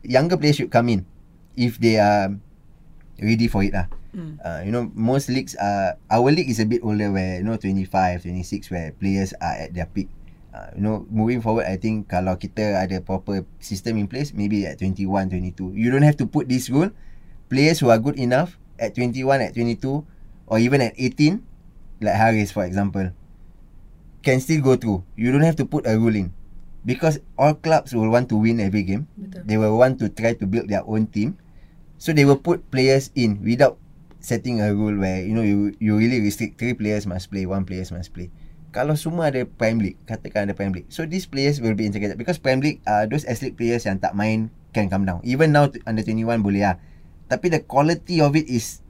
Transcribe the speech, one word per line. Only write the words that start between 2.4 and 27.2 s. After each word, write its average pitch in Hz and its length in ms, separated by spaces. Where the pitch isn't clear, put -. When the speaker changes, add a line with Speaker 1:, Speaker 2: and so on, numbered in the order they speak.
Speaker 1:
ready 113 300
for 104 140
it 95 120
lah. 92 140
Speaker 2:
Mm. 156 320
Speaker 1:
Uh, 82 200
you 101 120
know, 117 180
most 127 380
leagues 131 240
are, 98 400
our 120 180
league 151 220
is 113 80
a 110 80
bit 117 160
older 104 320
where, 92 240
you 92 80
know, 113 80
twenty-five, 95 640
twenty-six, 90 460
where 85 260
players 98 460
are 82 180
at 71 140
their 85 160
peak. - 240
Uh, 53 240
you 95 80
know, 107 240
moving 110 320
forward, 113 240
I 92 160
think 110 320
kalau 92 240
kita 104 400
ada 95 240
proper 95 480
system 107 400
in 98 80
place, 143 240
maybe 101 320
at 76 160
twenty-one, 95 480
twenty-two. 92 420
You 113 220
don't 139 80
have 147 160
to 123 80
put 127 240
this 127 160
rule. 156 240
Players 147 320
who 127 160
are 113 80
good 139 160
enough 131 400
at 113 240
twenty-one, 131 480
at - 80
twenty-two, 117 480
or 110 80
even 127 240
at 113 160
eighteen, 147 480
like 95 160
Haris, 107 320
for 98 160
example, 92 480
can 131 160
still 160 160
go 131 160
through. 107 400
You 117 160
don't 143 160
have 160 100
to 135 100
put 147 200
a 110 80
rule 110 200
in. 92 200
Because 147 400